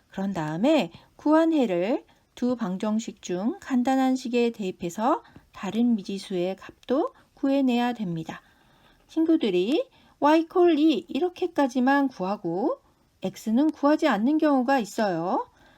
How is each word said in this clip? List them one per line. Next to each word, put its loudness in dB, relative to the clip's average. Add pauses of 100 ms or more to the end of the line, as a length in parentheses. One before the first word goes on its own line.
그런 -6
다음에 0 (260)
구한 2
해를 0 (300)
두 -2
방정식 -6
중 -4
간단한 0
식에 -2
대입해서 -4 (300)
다른 -2
미지수의 -4
값도 -4 (200)
구해내야 0
됩니다. -8 (680)
친구들이 0 (320)
Y 6
이퀄 4
이 2
이렇게까지만 0
구하고 -4 (440)
X는 0
구하지 2
않는 2
경우가 2
있어요. -2 (300)